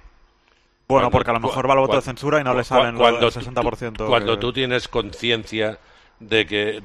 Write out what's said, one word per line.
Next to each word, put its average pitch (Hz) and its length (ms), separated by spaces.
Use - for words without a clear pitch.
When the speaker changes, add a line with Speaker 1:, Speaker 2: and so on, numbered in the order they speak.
Speaker 1:
Cuando 127 240
Speaker 2:
porque 123 200
a 117 40
lo 117 60
Speaker 1:
cua-, 120 80
Speaker 2:
mejor 131 200
va 139 40
al 135 80
voto 131 140
de 131 40
Speaker 1:
cua-, 123 60
Speaker 2:
censura 143 360
y 139 40
no 127 100
le 123 60
Speaker 1:
cua-, 117 40
Speaker 2:
salen 127 300
lo 113 60
Speaker 1:
cuando 120 200
Speaker 2:
del 120 120
Speaker 1:
tú, 120 80
Speaker 2:
sesenta 123 220
por 120 140
ciento 110 300
Speaker 1:
cuando 113 300
Speaker 2:
que 104 40
Speaker 1:
tú 120 120
tienes 123 340
conciencia 110 920
de 107 260
que, 104 380